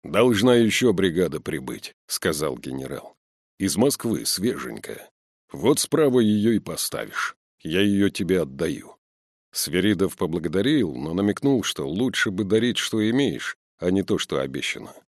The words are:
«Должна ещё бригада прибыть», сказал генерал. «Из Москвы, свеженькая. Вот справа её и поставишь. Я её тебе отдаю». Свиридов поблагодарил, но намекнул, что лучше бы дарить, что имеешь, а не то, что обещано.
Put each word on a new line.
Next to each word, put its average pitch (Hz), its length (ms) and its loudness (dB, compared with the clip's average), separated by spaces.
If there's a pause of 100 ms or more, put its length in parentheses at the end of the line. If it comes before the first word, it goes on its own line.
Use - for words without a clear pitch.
«Должна 117 520 4
ещё 117 400 4
бригада 85 460 0
прибыть», - 520 -8 (140)
сказал 76 500 -2
генерал. 65 600 -10 (420)
«Из 95 180 0
Москвы, 110 480 0
свеженькая. 65 880 -6 (420)
Вот 113 260 2
справа 139 420 2
её 107 320 4
и 104 60 2
поставишь. - 760 -6 (240)
Я 85 220 0
её 101 260 4
тебе 90 320 0
отдаю». 73 520 -6 (600)
Свиридов 92 600 0
поблагодарил, 90 800 0
но 76 180 -6
намекнул, 104 480 2
что 71 260 -6
лучше 107 440 -2
бы 98 100 -4
дарить, 110 340 2
что 107 340 -2
имеешь, 117 460 -2 (220)
а 90 140 0
не 95 100 2
то, 95 160 0
что - 220 -4
обещано. 67 520 -6 (160)